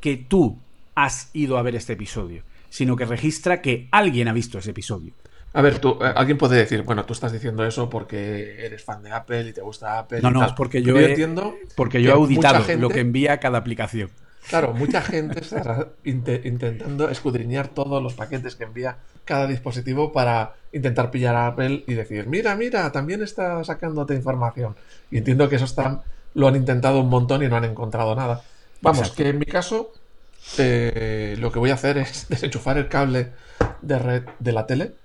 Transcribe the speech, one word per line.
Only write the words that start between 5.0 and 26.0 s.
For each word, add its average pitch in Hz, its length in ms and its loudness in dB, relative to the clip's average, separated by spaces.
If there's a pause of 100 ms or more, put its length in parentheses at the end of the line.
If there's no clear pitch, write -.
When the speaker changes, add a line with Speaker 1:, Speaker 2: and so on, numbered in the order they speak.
Speaker 2:
A - 80 0
ver, 143 200 4
tú, 131 200 2
eh, 127 140 2
alguien 135 240 2
puede 127 180 4
decir, 110 260 4
"Bueno, 107 220 -2
tú - 80 -10
estás 117 200 -6
diciendo 113 340 -4
eso 120 240 -4
porque 104 720 -8
eres 107 180 -12
fan 101 200 -12
de 104 80 -18
Apple 117 380 -4
y 110 40 -14
te 104 80 -12
gusta 107 380 -6
Apple 117 240 -6
Speaker 1:
No, 123 80 6
Speaker 2:
y - 20 2
Speaker 1:
no, 127 80 4
Speaker 2:
tal". 110 100 4
Speaker 1:
es - 40 -6
porque 127 260 -2
Speaker 2:
Pero 123 140 4
Speaker 1:
yo 143 60 8
Speaker 2:
yo 156 60 10
Speaker 1:
he, 147 40 6
Speaker 2:
entiendo 165 440 -2 (200)
Speaker 1:
porque 127 260 2
yo 123 100 6
he - 20 10
Speaker 2:
que 143 60 8
mucha 147 300 6
Speaker 1:
auditado 131 160 6
Speaker 2:
gente 117 160 0
Speaker 1:
lo 123 100 2
que 139 100 2
envía 135 400 2
cada 127 180 2
aplicación. 110 520 -4 (380)
Speaker 2:
Claro, 147 240 2
mucha 147 300 0
gente 160 380 -4
está 143 560 -4
<laughs> - 80 -20
inte-, 127 400 -2
intentando 123 680 -2
escudriñar 127 580 -4
todos 139 340 -2
los 123 120 -6
paquetes 123 400 -8
que 117 100 -10
envía 120 340 -8 (260)
cada 139 220 0
dispositivo 131 680 -2
para 120 420 2 (180)
intentar 123 380 0
pillar 123 240 2
a 120 140 2
Apple 135 380 -2
y 127 60 -4
decir, 107 340 -4
"Mira, 202 300 0
mira, 214 340 -2
también 180 320 -4
está 180 400 -4
sacándote 151 520 -4
información". 123 600 -2 (360)
Y 120 80 0
entiendo 131 320 4
que 143 60 2
eso 131 100 2
está, 131 360 -2 (320)